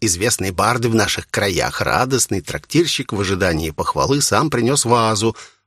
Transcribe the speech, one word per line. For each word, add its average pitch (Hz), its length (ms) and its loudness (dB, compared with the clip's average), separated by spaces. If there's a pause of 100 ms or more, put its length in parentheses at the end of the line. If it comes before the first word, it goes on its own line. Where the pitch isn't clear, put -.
известные 95 500 -2
барды 117 380 2
в 113 60 2
наших 101 340 0
краях», - 520 -2
радостный 123 600 0
трактирщик - 720 -2
в 101 80 -2
ожидании 90 480 0
похвалы 78 520 0
сам 160 280 2
принес 123 360 0
вазу, 113 500 2 (320)